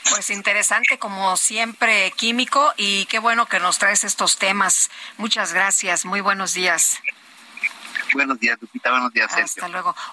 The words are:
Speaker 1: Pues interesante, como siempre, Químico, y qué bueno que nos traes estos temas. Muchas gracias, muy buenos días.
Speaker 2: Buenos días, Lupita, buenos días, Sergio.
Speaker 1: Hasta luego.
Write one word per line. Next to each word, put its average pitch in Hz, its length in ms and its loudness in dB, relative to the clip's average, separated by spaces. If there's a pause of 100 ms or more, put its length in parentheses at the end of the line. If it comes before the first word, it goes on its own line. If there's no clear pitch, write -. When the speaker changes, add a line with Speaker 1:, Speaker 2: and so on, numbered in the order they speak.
Speaker 1:
Pues 202 220 -2
interesante, 208 680 0
como 190 400 0
siempre, 220 800 0
Químico, 240 600 2
y 202 280 0
qué 226 140 -2
bueno 233 260 2
que 190 140 0
nos 175 180 2
traes 202 260 2
estos 196 360 0
temas. 196 500 2 (280)
Muchas 214 360 -2
gracias, 185 500 2
muy 190 180 -2
buenos 196 340 0
días. 180 440 2 (1120)
Speaker 2:
Buenos 135 280 -2
días, 117 180 0
Lupita, 123 320 -4
buenos 123 220 0
días, - 180 0
Sergio. - 140 0
Speaker 1:
Hasta 175 240 -6
luego. 175 260 -4 (180)